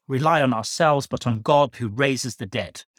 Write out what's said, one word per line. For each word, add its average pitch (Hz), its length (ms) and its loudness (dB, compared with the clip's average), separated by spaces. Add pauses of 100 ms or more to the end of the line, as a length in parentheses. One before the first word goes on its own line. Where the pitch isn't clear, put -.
rely 151 340 2
on 127 120 2
ourselves, 143 520 0
but - 220 -6
on 113 140 -2
God 143 340 2
who 120 120 -6
raises 131 500 -2
the 110 100 -10
dead. 98 360 -8 (160)